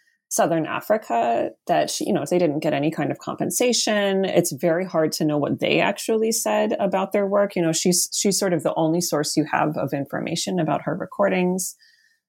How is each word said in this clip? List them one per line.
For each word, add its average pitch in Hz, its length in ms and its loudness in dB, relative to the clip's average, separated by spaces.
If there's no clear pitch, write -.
Southern 165 360 2
Africa 233 880 -2
that 156 220 2
she, - 160 -6
you - 60 -2
know, 147 180 0
they 180 80 2
didn't 156 220 2
get 156 140 0
any 143 180 0
kind 143 200 -2
of 139 60 -4
compensation. 202 1080 0
It's 170 260 2
very 165 320 0
hard 160 300 0
to 165 120 -2
know 151 120 2
what 143 240 0
they - 180 2
actually 220 540 0
said 214 480 0
about 196 320 -2
their 202 120 2
work. 202 300 2
You 190 60 0
know, 165 100 2
she's, 175 420 2
she's 196 240 0
sort 196 140 0
of 160 100 0
the 151 140 -2
only 160 240 2
source 151 380 0
you 151 120 2
have 156 280 0
of 135 160 -2
information 170 680 -4
about 156 220 0
her - 140 -4
recordings. 185 840 -2